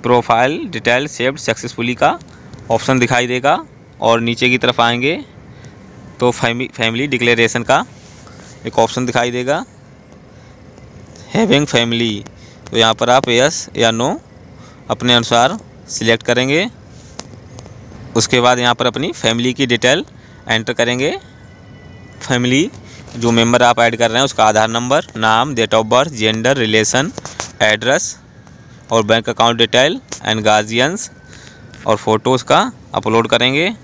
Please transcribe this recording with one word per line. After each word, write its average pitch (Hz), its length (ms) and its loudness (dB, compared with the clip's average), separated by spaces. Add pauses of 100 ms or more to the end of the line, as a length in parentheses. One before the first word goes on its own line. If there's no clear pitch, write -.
profile 123 560 2 (120)
detail 120 380 0
saved 135 300 -4
successfully 120 560 -6
का 165 240 0 (520)
option 127 280 0
दिखाई 123 280 0
देगा 127 300 0 (440)
और 117 200 2
नीचे 117 300 -2
की 123 80 0
तरफ 123 220 0
आएंगे 120 340 0 (1040)
तो 123 100 2
फैमि-, 120 400 -4
family 117 360 -4
declaration 120 560 0
का 139 220 2 (800)
एक 113 120 -4
option 120 280 0
दिखाई 120 240 0
देगा, 131 340 -4 (1600)
Having 156 380 2
family। 117 580 -2 (400)
तो - 120 -8
यहाँ 113 180 4
पर 117 160 0
आप 131 180 4
यस 127 480 0
या 113 160 2
नो 120 180 -2 (800)
अपने 123 240 0
अनुसार 120 440 2 (320)
select 113 320 0
करेंगे। 135 460 0 (1500)
उसके 120 240 0
बाद 123 180 4
यहाँ 120 160 2
पर 123 120 -2
अपनी 127 280 -4
family 120 380 -2
की 135 140 -2
detail 123 380 0 (440)
enter 113 240 -2
करेंगे। 123 440 -2 (1040)
Family 131 500 0 (440)
जो 117 160 0
member 117 320 4
आप 120 180 4
ऐड 117 160 2
कर 113 140 0
रहे 117 80 -2
हैं 135 60 2
उसका 110 200 0
आधार 107 240 4
number, 123 380 -2 (100)
नाम, 113 380 0
date 113 200 0
of 110 120 2
birth, 131 260 2
gender, 110 440 0
relation, 113 540 0 (520)
address 110 540 0 (760)
और 113 100 4
bank 110 260 0
account 117 300 0
detail 135 420 2 (220)
and 110 200 -4
guardians 110 680 0 (760)
और 107 100 2
photos 117 480 0
का 151 160 2 (340)
upload 113 340 0
करेंगे। 135 440 0 (120)